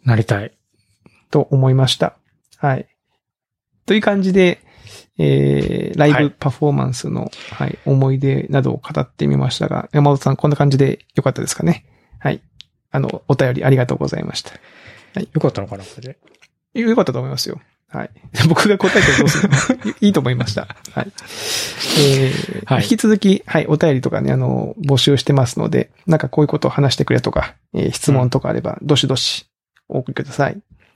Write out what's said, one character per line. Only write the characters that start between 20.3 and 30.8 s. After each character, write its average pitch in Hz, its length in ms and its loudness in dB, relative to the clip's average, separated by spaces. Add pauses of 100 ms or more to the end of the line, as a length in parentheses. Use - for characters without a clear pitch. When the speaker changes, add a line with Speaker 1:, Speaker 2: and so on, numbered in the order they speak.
Speaker 2:
い 127 40 0
ま 123 120 -4
し - 80 -6
た。 - 220 -8 (160)
は - 100 -4
い。 202 100 -10 (840)
え 135 320 4
ー、 - 360 -6
Speaker 1:
は 131 140 2
い。 - 20 0
Speaker 2:
引 - 80 0
き 233 60 4
続 214 220 4
き、 190 280 4
は - 140 0
い、 - 60 -4
お 151 100 2
便 156 180 2
り 127 60 0
と - 100 -2
か - 100 -4
ね、 135 120 0
あ 131 40 2
の、 127 380 -2 (100)
募 139 120 2
集 139 200 2
し 127 60 0
て - 100 0
ま 135 140 4
す - 120 -6
の 110 100 -2
で、 - 220 0 (160)
な 165 100 2
ん - 20 2
か 139 100 -4
こ 156 140 0
う - 20 6
い - 20 -2
う - 20 -2
こ 151 100 -2
と 131 100 0
を - 20 0
話 139 240 0
し - 20 -12
て 143 80 0
く - 80 -2
れ 123 80 2
と - 100 -2
か、 - 240 -4 (200)
え - 120 -2
ー、 165 60 -2
質 - 200 0
問 127 160 2
と 127 120 0
か - 80 -6
あ - 40 -2
れ 113 80 -2
ば、 - 200 -8
Speaker 1:
う - 40 -14
ん。 - 20 -8
Speaker 2:
ど 147 100 -2
し 139 100 0
ど 131 100 -2
し - 300 -6 (420)
お - 100 -4
送 131 120 -8
り - 40 -10
く 135 100 -6
だ 139 80 -16
さ - 180 -2
い。 - 80 -12 (380)